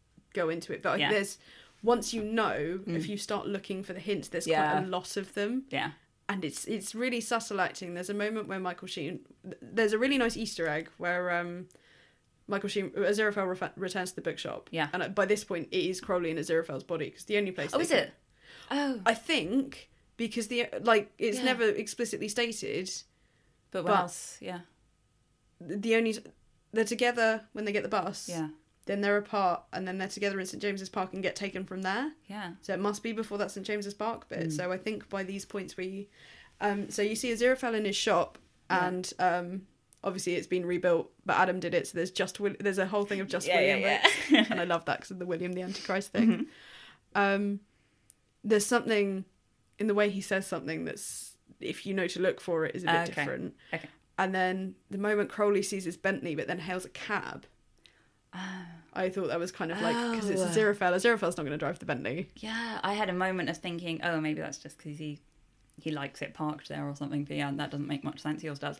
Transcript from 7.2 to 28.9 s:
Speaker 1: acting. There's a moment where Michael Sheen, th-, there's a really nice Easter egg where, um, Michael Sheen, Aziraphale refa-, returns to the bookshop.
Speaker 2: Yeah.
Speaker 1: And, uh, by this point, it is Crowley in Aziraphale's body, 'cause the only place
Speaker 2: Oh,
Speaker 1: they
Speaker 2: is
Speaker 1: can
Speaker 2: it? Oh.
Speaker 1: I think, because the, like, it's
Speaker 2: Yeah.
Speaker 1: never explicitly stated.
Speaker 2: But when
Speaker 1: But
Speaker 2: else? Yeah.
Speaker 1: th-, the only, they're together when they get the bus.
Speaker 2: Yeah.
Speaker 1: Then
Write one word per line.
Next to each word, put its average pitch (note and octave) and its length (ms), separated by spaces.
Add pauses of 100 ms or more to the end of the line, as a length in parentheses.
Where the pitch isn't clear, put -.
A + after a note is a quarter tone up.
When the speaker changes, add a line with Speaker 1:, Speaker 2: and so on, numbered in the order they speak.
Speaker 1:
acting. F3 340
There's F3+ 160
a G#3 40
moment G#3+ 340
where F#3+ 120
Michael F3+ 280
Sheen, D3 320 (240)
th-, F#3 180
there's G#3 320
a G#3+ 40
really C4+ 200
nice A3+ 200
Easter G#3 300
egg D#3 300
where, F3+ 340
um, F3 360 (800)
Michael G3+ 220
Sheen, G3 220
Aziraphale G3+ 680
refa-, - 180
returns F#3 360
to - 40
the - 60
bookshop. - 500
Speaker 2:
Yeah. D#3+ 220
Speaker 1:
And, F3+ 100
uh, B2+ 60
by G3 160
this G3 180
point, E3+ 280
it F3+ 120
is F#3 160
Crowley F3+ 320
in E3 60
Aziraphale's E3 480
body, D#3 240
'cause - 160
the G#3 120
only G3 140
place D3+ 220
Speaker 2:
Oh, - 60
Speaker 1:
they E4+ 40
Speaker 2:
is - 60
Speaker 1:
can C#4 80
Speaker 2:
it? D3 160 (560)
Oh. C4+ 360
Speaker 1:
I A3+ 80
think, B3 760 (260)
because A3+ 320
the, A#3+ 200 (140)
like, A3 360
it's A3 200
Speaker 2:
Yeah. B3+ 80
Speaker 1:
never A#3+ 220
explicitly G#3+ 640
stated. G3 600 (840)
Speaker 2:
But F#3 120
when G3 100
Speaker 1:
But G3 80
Speaker 2:
else? - 380
Yeah. F3+ 220 (1040)
Speaker 1:
th-, G3 160
the A3+ 140
only, A3+ 220 (540)
they're A3 140
together A3+ 680
when G#3+ 120
they G#3 80
get - 100
the - 60
bus. G3+ 400
Speaker 2:
Yeah. D#3+ 200 (380)
Speaker 1:
Then G3+ 140